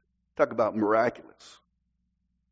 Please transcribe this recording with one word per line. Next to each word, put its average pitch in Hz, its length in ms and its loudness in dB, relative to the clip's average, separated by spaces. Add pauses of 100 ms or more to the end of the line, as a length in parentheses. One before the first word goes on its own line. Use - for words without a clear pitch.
(380)
Talk 151 140 0
about 107 240 -2
miraculous. 110 840 -2 (960)